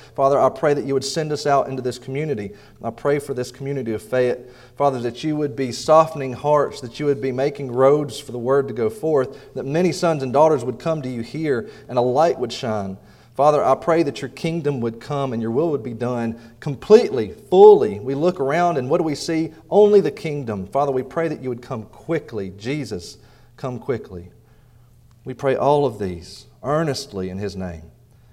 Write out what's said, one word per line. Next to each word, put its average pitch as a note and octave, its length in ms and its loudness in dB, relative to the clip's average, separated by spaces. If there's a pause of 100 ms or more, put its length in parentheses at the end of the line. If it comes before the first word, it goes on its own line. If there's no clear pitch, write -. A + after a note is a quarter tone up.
(160)
Father, C#3 240 4
I C3 80 6
pray D3 240 2
that C3+ 140 0
you C3+ 80 -2
would C3 100 0
send D#3 260 -4
us D3 160 -4
out C#3 220 2
into C3 140 -8
this B2+ 160 -6
community. C3+ 540 -6 (300)
I A2+ 60 -8
pray C#3+ 300 -2
for C#3+ 160 -6
this B2 160 -6
community C3+ 420 -6
of G#2 100 -4
Fayette. B2+ 460 -2 (280)
Father, C#3 240 2
that A#2+ 220 -6
you D3+ 140 -2
would C#3+ 200 -4
be C3 160 -4
softening D3+ 600 2
hearts, D3 480 0
that B2 180 -14
you D3+ 60 -4
would C#3 160 0
be C3 120 -2
making C3+ 380 -4
roads C3+ 480 4
for - 140 -14
the A#2+ 60 -8
word C3 300 2
to A#2 60 -8
go A2+ 140 0
forth, C3 640 -2
that B2+ 140 -8
many D#3+ 260 0
sons D#3+ 300 -2
and B2+ 100 -4
daughters D3 320 4
would B2 140 -6
come D#3+ 240 -4
to B2+ 80 -8
you A#2+ 100 -8
here C3+ 480 -4 (180)
and B2 120 -4
a A#2+ 40 2
light C3+ 360 2
would A#2 140 -6
shine. G2+ 440 -6 (400)
Father, C#3+ 280 4
I C3 100 4
pray E3 300 2
that - 180 -4
your C3 60 -8
kingdom D3 520 -4
would A2+ 200 -4
come C#3 320 -4
and A#2 100 -4
your A2+ 80 -2
will D3+ 220 0
would C3 100 -4
be A#2+ 100 -10
done A#2+ 460 -4 (220)
completely, C3+ 720 4
fully. F3+ 640 8
We B2+ 160 -6
look F3 240 0
around D#3+ 380 0
and B2 120 -2
what E3 100 2
do F3 40 0
we D#3 140 -2
see? D#3+ 360 -4 (160)
Only G#3 320 6
the G3 120 0
kingdom. A2+ 560 -6
Father, C#3 240 0
we C3 100 -2
pray E3 240 -4
that D#3 160 -6
you B2+ 60 -6
would A#2+ 120 -6
come A#2+ 260 -10
quickly. A2 720 -8
Jesus, G#2+ 600 -8 (380)
come B2 240 -10
quickly. F#2 500 -8 (960)
We B2+ 100 -12
pray C3+ 220 0
all C#3+ 280 4
of A2+ 140 -4
these F2+ 480 -8 (160)
earnestly B2+ 680 -4
in F#2 100 -10
his G2 180 -8
name. F2 260 -8 (500)